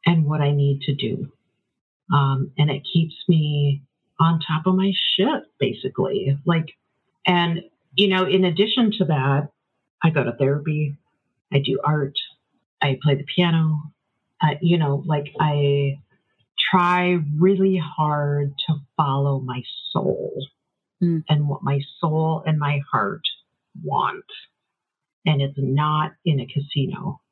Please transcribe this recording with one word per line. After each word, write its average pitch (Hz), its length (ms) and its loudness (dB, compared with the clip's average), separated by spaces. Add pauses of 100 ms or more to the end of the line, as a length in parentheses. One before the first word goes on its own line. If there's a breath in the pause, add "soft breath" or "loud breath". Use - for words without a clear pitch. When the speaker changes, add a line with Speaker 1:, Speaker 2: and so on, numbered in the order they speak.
Speaker 1:
and 165 180 4
what 151 160 0
I 143 120 2
need 143 300 2
to 139 120 -2
do. 127 360 -6 (800)
Um, 135 440 0
and 147 140 2
it 131 200 -6
keeps 165 260 0 (120)
me 147 540 2 (360)
on 165 220 4
top 156 260 -4
of 185 80 4
my 190 200 2
shit, 262 480 0 (160)
basically. - 880 -2
Like, 165 260 0 (540)
and, 170 340 2 (340)
you 202 140 4
know, 185 160 2
in 185 200 4
addition 208 540 2
to 180 80 0
that, 139 420 0 (540)
I 160 80 4
go 147 140 0
to 131 80 -2
therapy, 147 640 -2 (560)
I 143 60 2
do 135 260 0
art, 147 300 -2 (680)
I 135 200 0
play 147 140 4
the 143 80 -8 (100)
piano, 160 580 2 (500)
uh, 147 180 2
you 170 180 4
know, 143 280 0
like, 147 340 -2
I 143 580 2 (720)
try 180 480 2 (200)
really 190 380 4
hard 143 800 -2 (120)
to 156 80 0 (220)
follow 139 440 0
my 123 220 -6 (300)
soul - 540 -4 (560)
Speaker 2:
Mm. 165 260 0
Speaker 1:
and 147 180 2
what 139 160 -4
my 143 160 0 (220)
soul 160 460 0
and 156 120 0
my 143 220 -2 (100)
heart 104 300 -2 (640)
want. - 400 -4 (1000)
And 143 160 2
it's 139 160 -6
not 151 560 -2 (100)
in 143 160 0
a 127 60 -10
casino. - 760 -6 (120)